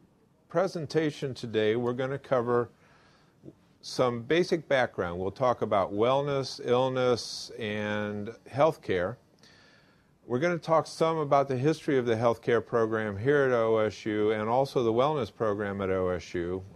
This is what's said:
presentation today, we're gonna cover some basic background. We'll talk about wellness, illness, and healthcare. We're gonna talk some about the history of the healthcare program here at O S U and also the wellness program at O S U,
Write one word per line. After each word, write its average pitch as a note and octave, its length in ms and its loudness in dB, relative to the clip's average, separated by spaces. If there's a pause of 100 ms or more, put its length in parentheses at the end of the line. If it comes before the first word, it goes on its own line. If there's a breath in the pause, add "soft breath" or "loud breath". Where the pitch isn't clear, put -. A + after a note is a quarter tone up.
(500)
presentation D#3+ 840 -2
today, G#2+ 400 0
we're A#2+ 180 0
gonna C3 240 -4
cover A#2+ 540 0 (1080 soft breath)
some A#2+ 440 -2
basic E3 440 0
background. G#2+ 500 0
We'll F#2 140 -4
talk B2 300 0
about G#2 320 0
wellness, C3+ 720 0
illness, B2+ 920 0
and G#2 760 -6 (180)
healthcare. A#2 640 0 (1120 soft breath)
We're B2 140 -2
gonna F3 180 0
talk D#3+ 300 2
some D#3+ 320 0
about C#3+ 280 2
the C3+ 80 -2
history D3 420 0
of A#2+ 80 2
the A#2 100 2
healthcare A#2 500 2
program A2 520 0
here C#3 260 2
at C3 100 2
O A2+ 240 2
S G#2+ 280 -2
U G#2+ 260 2
and G#2+ 180 -2
also C3 340 0
the A2+ 80 2
wellness B2+ 420 0
program G2+ 460 -2
at F#2+ 100 -2
O F#2 200 0
S F2+ 240 -6
U, F2+ 280 -4 (140)